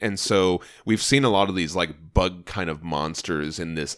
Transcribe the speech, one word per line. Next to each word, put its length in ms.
And 200
so 400
we've 180
seen 220
a 60
lot 180
of 80
these, 180
like, 400
bug 320
kind 240
of 140
monsters 760
in 160
this 240